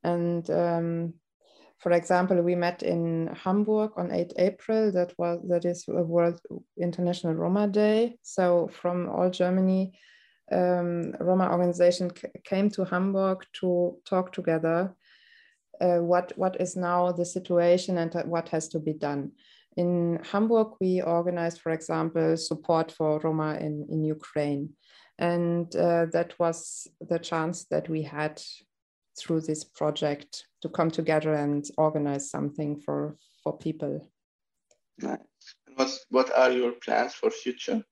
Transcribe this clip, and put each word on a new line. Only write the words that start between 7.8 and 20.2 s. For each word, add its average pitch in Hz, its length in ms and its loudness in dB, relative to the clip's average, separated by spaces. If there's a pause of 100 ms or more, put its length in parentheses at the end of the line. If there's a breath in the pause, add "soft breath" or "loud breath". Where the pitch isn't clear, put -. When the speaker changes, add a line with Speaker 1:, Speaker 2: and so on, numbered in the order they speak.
Speaker 1:
So 175 500 2
from 180 360 -2
all 180 220 2
Germany, 185 640 2 (600 soft breath)
um, 175 680 0
Roma 185 320 2
organization 175 640 2
c-, - 140 -14 (160)
came 202 260 2
to 196 140 -2
Hamburg 190 600 0 (160)
to 175 440 2
talk 185 280 0
together, 165 640 0 (840 soft breath)
uh, 175 180 4
what, 175 380 2
what 185 240 -2
is 180 160 -2
now 180 340 2
the 175 140 0
situation 175 720 2
and 165 140 -2 (140)
what 165 240 -2
has 160 180 -2
to 160 100 -4
be 156 140 -2
done. 143 400 -4 (440 soft breath)
In 175 440 2 (100)